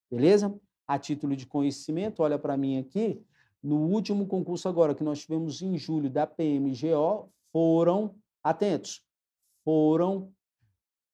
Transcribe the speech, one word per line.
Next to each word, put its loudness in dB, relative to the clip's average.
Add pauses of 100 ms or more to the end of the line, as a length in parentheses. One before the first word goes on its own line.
(100)
Beleza? 4 (320)
A -2
título -4
de -10
conhecimento, -4
olha 2
pra -4
mim -2
aqui, -4 (420)
no 0 (120)
último 0
concurso -4
agora 4
que -6
nós -4
tivemos -6
em -2
julho -2
da -2
P -6
M 0
G -2
O, 0 (240)
foram, 4 (280)
atentos, -2 (640)
foram 2 (800)